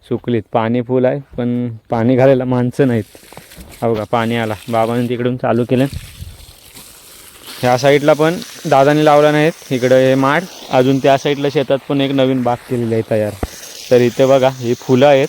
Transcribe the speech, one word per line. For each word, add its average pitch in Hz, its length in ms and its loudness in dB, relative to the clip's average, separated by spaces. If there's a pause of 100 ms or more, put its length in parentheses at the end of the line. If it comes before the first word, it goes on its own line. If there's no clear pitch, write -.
सुकलीत, 120 460 -4
पाणी 117 300 0
फुल 127 240 -2
आहे 139 140 0 (180)
पण 123 320 -4 (200)
पाणी 120 260 0
घालायला 127 300 2
माणसं 127 420 -2
नाहीत. 117 160 -2 (760)
हा 123 60 -2
बघा, 107 160 -2
पाणी 117 320 -2
आला, 110 200 -4 (140)
बाबांनी 117 400 -2
तिकडून 123 280 -4
चालू 120 320 -2
केलं. 131 160 0 (1800)
ह्या 123 160 2
साईडला 143 360 2
पण 156 260 0 (300)
दादाने 147 360 4
लावला 151 260 4
नाहीत 151 420 -2
इकडं 127 220 2
हे 131 200 4
माड, 139 280 0 (260)
अजून 131 300 2
त्या 135 180 2
साईडला 143 360 -4
शेतात 139 260 -2 (100)
पण 143 120 -2
एक 135 100 -2
नवीन 131 320 0
बाग 120 120 -2 (140)
केलेली 120 240 -4
आहे 113 160 -2
तयार. 107 240 -2 (580)
तर 123 100 6
इथे 123 240 0
बघा, 131 240 4
ही 127 240 -4
फुलं 127 320 2
आहेत 143 240 4